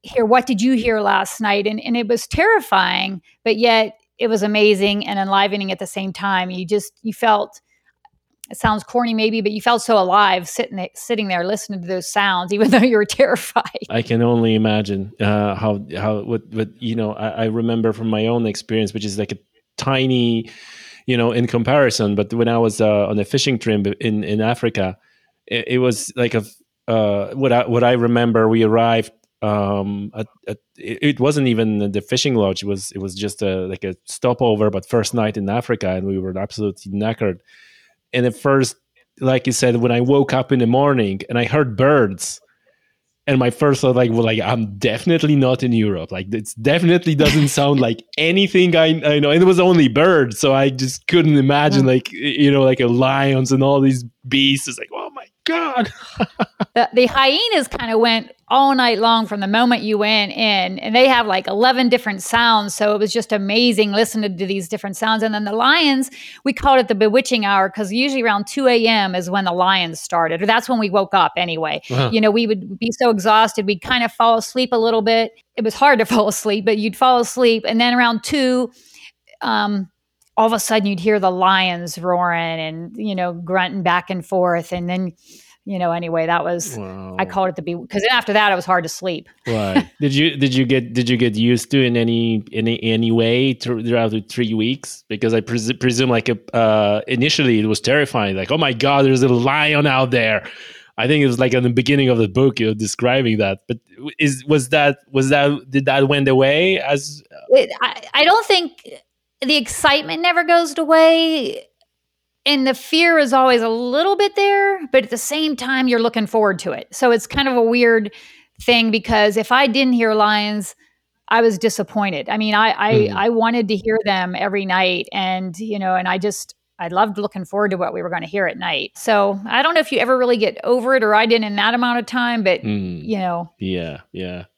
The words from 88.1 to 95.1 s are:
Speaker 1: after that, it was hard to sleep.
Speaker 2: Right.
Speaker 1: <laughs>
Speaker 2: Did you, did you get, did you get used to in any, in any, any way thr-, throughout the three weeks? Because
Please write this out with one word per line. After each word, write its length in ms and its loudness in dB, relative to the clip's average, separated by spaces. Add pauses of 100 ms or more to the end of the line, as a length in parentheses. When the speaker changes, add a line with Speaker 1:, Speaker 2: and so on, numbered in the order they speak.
Speaker 1:
after 220 0
that, 180 4
it 40 2
was 100 -6
hard 180 2
to 60 -8
sleep. 400 -10 (180)
Speaker 2:
Right. 460 0
Speaker 1:
<laughs> 80 -8
Speaker 2:
Did 120 0
you, 220 2
did 180 0
you 120 2
get, 280 0
did 140 0
you 100 2
get 180 2
used 360 0
to 140 4
in 100 0
any, 560 0
in 160 -2
any, 160 -4
any 280 0
way 420 2
thr-, 260 -6
throughout 320 0
the 100 -4
three 320 -4
weeks? 540 -6
Because 260 -2